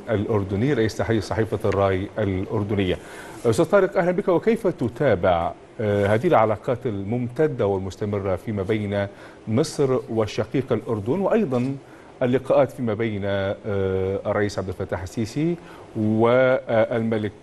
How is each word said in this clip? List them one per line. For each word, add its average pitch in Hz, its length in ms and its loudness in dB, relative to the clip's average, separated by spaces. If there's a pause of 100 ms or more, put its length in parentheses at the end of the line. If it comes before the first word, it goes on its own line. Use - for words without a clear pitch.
(100)
الأردني 104 640 0
رئيس 110 240 0
تحرير 110 240 0
صحيفة 104 480 -2
الراي 95 400 2 (100)
الأردنية. 101 800 0 (480)
أستاذ 117 180 4
طارق، 190 320 4
أهلًا 180 140 2
بك، 175 180 -2
وكيف 190 380 2
تتابع، 95 840 2 (280)
آه، 104 260 2
هذه 107 200 2
العلاقات 113 600 2
الممتدة 120 800 -2
والمستمرة 98 680 -2
فيما 104 260 -6
بين 101 440 -2 (420)
مصر 131 500 0 (100)
والشقيق 113 640 -2
الأردن، 113 480 -2
وأيضًا 139 560 0 (460)
اللقاءات 127 480 2
فيما 113 240 -2
بين، 107 300 -2
آه، 98 320 -2 (680)
الرئيس 104 320 0
عبد 95 100 -4
الفتاح 92 340 -6
السيسي 143 540 -4 (400)
والملك، 113 1400 2 (100)